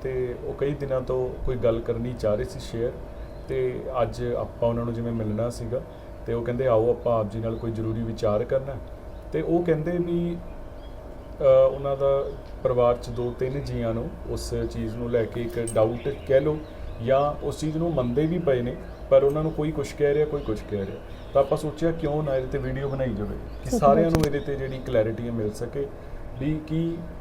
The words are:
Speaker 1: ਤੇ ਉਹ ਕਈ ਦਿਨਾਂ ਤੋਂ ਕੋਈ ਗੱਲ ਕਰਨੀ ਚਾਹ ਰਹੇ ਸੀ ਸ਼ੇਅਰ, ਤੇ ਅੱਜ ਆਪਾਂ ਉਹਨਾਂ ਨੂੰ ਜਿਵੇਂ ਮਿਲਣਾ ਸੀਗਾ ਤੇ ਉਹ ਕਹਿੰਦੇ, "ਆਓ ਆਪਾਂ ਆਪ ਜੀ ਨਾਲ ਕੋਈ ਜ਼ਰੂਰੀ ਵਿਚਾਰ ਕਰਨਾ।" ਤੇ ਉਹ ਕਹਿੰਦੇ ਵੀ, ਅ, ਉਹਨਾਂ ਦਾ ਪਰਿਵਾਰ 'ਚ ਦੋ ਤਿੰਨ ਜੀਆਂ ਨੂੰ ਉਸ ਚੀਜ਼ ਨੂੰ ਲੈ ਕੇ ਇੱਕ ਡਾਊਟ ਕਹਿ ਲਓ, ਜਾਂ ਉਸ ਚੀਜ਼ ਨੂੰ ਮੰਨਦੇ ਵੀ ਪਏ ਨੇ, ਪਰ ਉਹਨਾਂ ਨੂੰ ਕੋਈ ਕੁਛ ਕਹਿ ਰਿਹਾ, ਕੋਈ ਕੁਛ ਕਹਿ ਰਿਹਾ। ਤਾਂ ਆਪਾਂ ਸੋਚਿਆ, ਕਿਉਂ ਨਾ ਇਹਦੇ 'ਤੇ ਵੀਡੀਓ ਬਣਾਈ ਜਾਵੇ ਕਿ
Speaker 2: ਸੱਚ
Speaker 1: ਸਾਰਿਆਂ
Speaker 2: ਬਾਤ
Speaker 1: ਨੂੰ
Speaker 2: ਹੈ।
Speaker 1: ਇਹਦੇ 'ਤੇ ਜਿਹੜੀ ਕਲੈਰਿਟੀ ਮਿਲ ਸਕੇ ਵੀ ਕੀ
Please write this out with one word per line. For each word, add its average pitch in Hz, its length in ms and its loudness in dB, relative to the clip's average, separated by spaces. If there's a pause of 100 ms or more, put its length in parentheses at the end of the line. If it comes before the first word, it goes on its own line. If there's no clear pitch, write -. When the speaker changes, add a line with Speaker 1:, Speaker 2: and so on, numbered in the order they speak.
Speaker 1:
ਤੇ 127 400 -2
ਉਹ 135 100 -6
ਕਈ 143 200 0
ਦਿਨਾਂ 131 280 -2
ਤੋਂ 127 440 -2
ਕੋਈ 131 100 2
ਗੱਲ 117 240 2
ਕਰਨੀ 117 400 -2
ਚਾਹ 104 160 2
ਰਹੇ 98 80 -2
ਸੀ - 160 -6
ਸ਼ੇਅਰ, 117 320 -4 (560)
ਤੇ 127 320 -2 (220)
ਅੱਜ 113 220 0
ਆਪਾਂ 117 460 0
ਉਹਨਾਂ 117 160 0
ਨੂੰ 117 80 -2
ਜਿਵੇਂ 117 180 -2
ਮਿਲਣਾ 110 380 0
ਸੀਗਾ 120 320 -4 (440)
ਤੇ 117 80 -2
ਉਹ 117 100 -2
ਕਹਿੰਦੇ, 120 240 0
"ਆਓ 113 220 6
ਆਪਾਂ 117 300 2
ਆਪ 104 120 0
ਜੀ 113 80 -4
ਨਾਲ 113 160 -2
ਕੋਈ 113 160 -4
ਜ਼ਰੂਰੀ 110 320 -2
ਵਿਚਾਰ 113 400 0
ਕਰਨਾ।" 135 320 -2 (560)
ਤੇ 156 100 0
ਉਹ 165 220 2
ਕਹਿੰਦੇ 160 280 2
ਵੀ, 170 460 0 (1040)
ਅ, - 20 0 (320)
ਉਹਨਾਂ 139 220 -2
ਦਾ 139 280 4 (380)
ਪਰਿਵਾਰ 120 320 6
'ਚ - 140 -8
ਦੋ 120 300 -2
ਤਿੰਨ 135 240 -2
ਜੀਆਂ 120 300 -2
ਨੂੰ 127 160 -2 (200)
ਉਸ 117 240 -4 (180)
ਚੀਜ਼ 113 240 -4
ਨੂੰ 120 160 -4
ਲੈ 120 120 4
ਕੇ 110 180 -4
ਇੱਕ 117 320 -4
ਡਾਊਟ 117 360 2 (180)
ਕਹਿ 135 140 8
ਲਓ, 151 160 2 (480)
ਜਾਂ 143 400 2
ਉਸ 143 140 -4
ਚੀਜ਼ 156 180 -2
ਨੂੰ 165 160 0
ਮੰਨਦੇ 127 320 2
ਵੀ 170 140 2
ਪਏ 131 220 4
ਨੇ, 123 140 -2 (340)
ਪਰ 135 140 10
ਉਹਨਾਂ 147 200 4
ਨੂੰ 156 80 2
ਕੋਈ 151 200 0
ਕੁਛ 151 220 -4
ਕਹਿ 143 200 4
ਰਿਹਾ, 151 120 6
ਕੋਈ 107 160 -2
ਕੁਛ 107 180 -2 (120)
ਕਹਿ 101 80 0
ਰਿਹਾ। 92 180 -4 (360)
ਤਾਂ 139 100 8
ਆਪਾਂ 151 140 2
ਸੋਚਿਆ, 160 340 0
ਕਿਉਂ 151 320 0
ਨਾ 139 120 0
ਇਹਦੇ 131 120 0
'ਤੇ 135 100 -2
ਵੀਡੀਓ 131 320 -2
ਬਣਾਈ 131 240 0
ਜਾਵੇ 101 220 -4 (280)
ਕਿ - 60 -6
Speaker 2:
ਸੱਚ 247 100 2
Speaker 1:
ਸਾਰਿਆਂ 156 240 8
Speaker 2:
ਬਾਤ 165 100 4
Speaker 1:
ਨੂੰ 160 80 4
Speaker 2:
ਹੈ। 147 60 4
Speaker 1:
ਇਹਦੇ 143 120 0
'ਤੇ 139 160 -4
ਜਿਹੜੀ 131 300 -4
ਕਲੈਰਿਟੀ 113 440 0
ਮਿਲ 107 240 -2
ਸਕੇ 139 340 -6 (520)
ਵੀ 151 280 0
ਕੀ 165 300 0 (240)